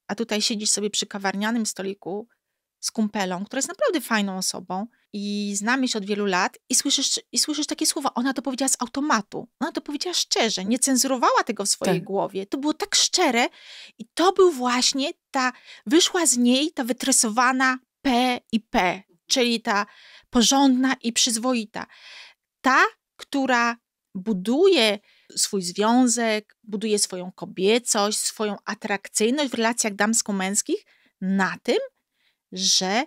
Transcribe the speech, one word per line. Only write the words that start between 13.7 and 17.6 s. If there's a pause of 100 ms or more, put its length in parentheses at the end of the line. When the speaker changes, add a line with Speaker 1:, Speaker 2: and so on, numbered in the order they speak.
Speaker 1:
i
to
był
właśnie (200)
ta, (340)
wyszła
z
niej
ta
wytresowana (240)